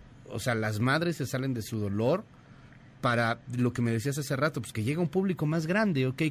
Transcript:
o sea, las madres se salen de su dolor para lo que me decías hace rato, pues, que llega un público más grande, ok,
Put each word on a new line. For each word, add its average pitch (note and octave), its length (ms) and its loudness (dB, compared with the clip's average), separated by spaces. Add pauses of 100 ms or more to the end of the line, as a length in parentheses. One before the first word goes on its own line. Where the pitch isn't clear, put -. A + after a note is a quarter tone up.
(280)
o A2+ 100 -8
sea, A#2 160 0
las G#2+ 260 -2
madres D#3 360 2
se C3 100 -4
salen C3 280 -2
de A2+ 80 -4
su A2 160 -4
dolor A2+ 460 0 (760)
para A#2 380 2 (180)
lo B2 160 2
que B2 80 -2
me A#2 120 2
decías C3 260 0
hace C#3+ 180 -2
rato, D3 240 0
pues, - 140 -10
que A2 80 -2
llega C#3+ 180 0
un F3 80 2
público F#3 380 0
más D#3 200 0
grande, F3+ 400 2
ok, C3 140 -2 (100)